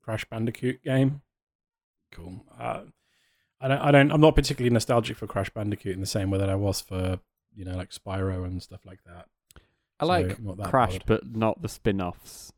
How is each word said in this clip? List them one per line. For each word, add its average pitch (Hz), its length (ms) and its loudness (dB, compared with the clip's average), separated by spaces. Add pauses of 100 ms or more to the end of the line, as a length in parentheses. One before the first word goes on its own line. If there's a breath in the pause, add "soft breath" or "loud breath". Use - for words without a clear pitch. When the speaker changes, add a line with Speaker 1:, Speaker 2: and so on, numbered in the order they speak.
Speaker 1:
Crash 110 240 -8
Bandicoot 117 580 -4
game. 135 380 2 (880)
Cool. 90 340 -16 (120)
Uh, 117 260 -8 (760)
I 135 80 -4
don't, 139 120 2
I 143 120 2
don't, 143 200 8
I'm 151 100 6
not 156 140 8
particularly 131 380 2
nostalgic 117 440 2
for 107 100 -10
Crash 98 220 -4
Bandicoot 104 440 -6
in 92 60 -6
the 95 60 -4
same 98 240 -2
way 98 80 0
that 98 120 2
I 95 60 0
was 98 260 0
for, 92 380 -4 (340)
you 98 120 -16
know, 92 100 -8
like, 90 160 -8
Spyro 95 540 -6
and 90 160 -8
stuff - 240 -20
like 92 200 -20
that. 87 220 -20 (720 soft breath)
Speaker 2:
I - 40 -2
Speaker 1:
So, 156 40 0
Speaker 2:
like 151 300 0
Speaker 1:
I'm 117 80 -14
not 95 120 -8
that 101 120 -8
Speaker 2:
Crash, 98 300 0
Speaker 1:
bothered. - 60 -14
Speaker 2:
but 117 300 0
not 110 260 0
the 107 80 -6
spin-offs. - 880 -4